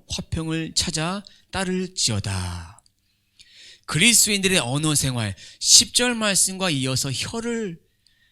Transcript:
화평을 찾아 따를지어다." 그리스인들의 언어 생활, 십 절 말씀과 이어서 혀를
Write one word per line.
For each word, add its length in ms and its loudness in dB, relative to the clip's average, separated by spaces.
화평을 680 -6
찾아 500 -4
따를지어다." 1300 -4
그리스인들의 760 4
언어 340 0
생활, 400 -2
십 360 4
절 200 2
말씀과 560 0
이어서 400 0
혀를 680 -6